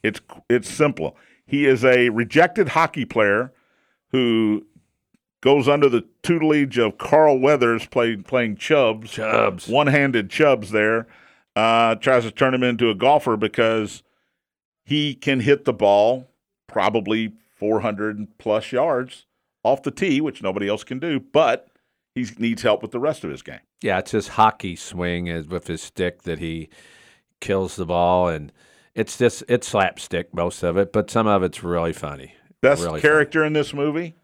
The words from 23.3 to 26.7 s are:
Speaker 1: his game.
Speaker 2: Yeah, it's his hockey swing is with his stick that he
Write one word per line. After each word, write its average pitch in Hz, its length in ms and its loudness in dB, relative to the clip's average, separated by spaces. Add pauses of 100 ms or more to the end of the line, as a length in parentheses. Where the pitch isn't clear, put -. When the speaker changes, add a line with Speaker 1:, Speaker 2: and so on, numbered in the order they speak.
Speaker 1:
his 65 120 -14
game. - 180 -20 (220)
Speaker 2:
Yeah, 95 160 0
it's - 140 -6
his 107 160 -2
hockey 107 480 0
swing 87 500 -6
is 82 220 -8
with 87 180 -8
his 82 160 -10
stick - 400 -6
that 82 160 -8
he 82 300 -10 (720)